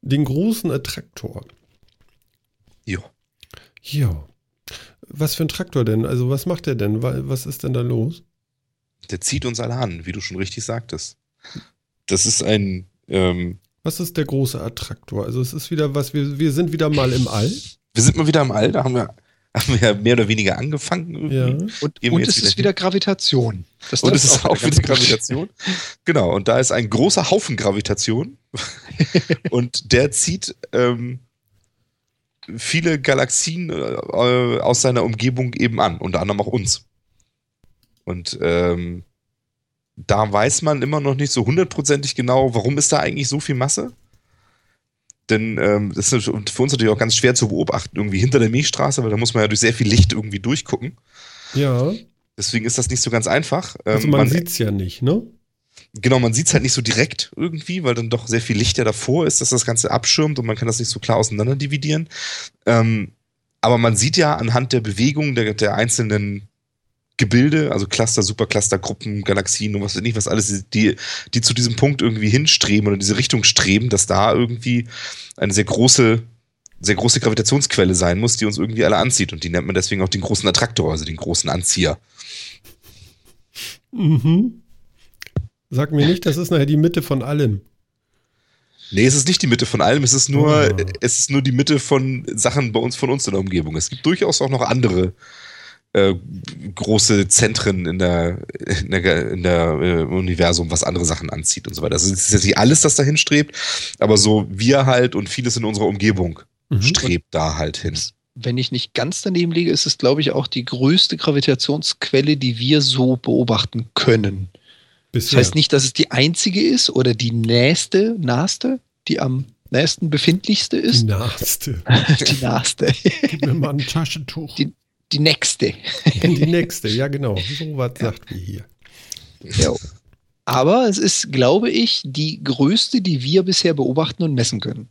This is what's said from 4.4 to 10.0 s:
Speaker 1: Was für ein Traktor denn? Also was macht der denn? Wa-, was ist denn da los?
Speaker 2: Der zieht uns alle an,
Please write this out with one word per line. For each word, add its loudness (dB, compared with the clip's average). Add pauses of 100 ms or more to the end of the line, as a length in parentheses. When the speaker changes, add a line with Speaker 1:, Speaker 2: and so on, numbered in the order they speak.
Speaker 1:
Was -4
für -2
ein -2
Traktor -2
denn? 0
Also -2
was -4
macht -4
der -2
denn? -2
Wa-, -2
was -6
ist -10
denn -4
da -2
los? -2 (880)
Speaker 2:
Der -8
zieht -4
uns -4
alle -4
an, -6